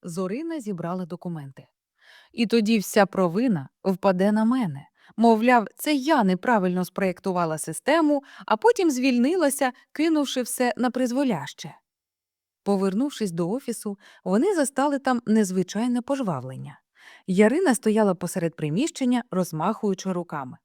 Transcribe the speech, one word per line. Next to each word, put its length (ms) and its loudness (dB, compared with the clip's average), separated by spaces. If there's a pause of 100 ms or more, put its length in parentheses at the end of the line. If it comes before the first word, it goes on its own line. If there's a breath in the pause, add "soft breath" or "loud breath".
Зорина 580 -6
зібрала 460 -6
документи. 600 -12 (680 soft breath)
«І 140 -2
тоді 320 2
вся 280 2
провина 640 0 (160)
впаде 480 2
на 120 2
мене. 420 -2 (300 soft breath)
Мовляв, 500 4 (100)
це 180 -2
я 300 2
неправильно 600 2
спроєктувала 760 -4
систему, 640 0 (240 loud breath)
а 100 2
потім 340 2
звільнилася, 800 2 (200 soft breath)
кинувши 500 0
все 340 -2
на 140 0
призволяще». 840 -4 (880)
Повернувшись 680 -2
до 200 -4
офісу, 480 -8 (260 soft breath)
вони 300 2
застали 440 0
там 280 0
незвичайне 760 0
пожвавлення. 800 -6 (460 loud breath)
Ярина 480 4
стояла 400 2
посеред 420 -6
приміщення, 760 -2
розмахуючи 840 -2
руками. 520 -8